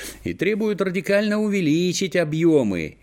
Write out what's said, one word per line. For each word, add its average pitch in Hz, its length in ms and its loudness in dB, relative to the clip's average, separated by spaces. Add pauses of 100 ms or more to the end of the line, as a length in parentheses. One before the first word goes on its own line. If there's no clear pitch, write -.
(240)
и 90 100 -4
требуют 202 480 -2
радикально 202 580 0
увеличить 180 760 0
объёмы 147 880 2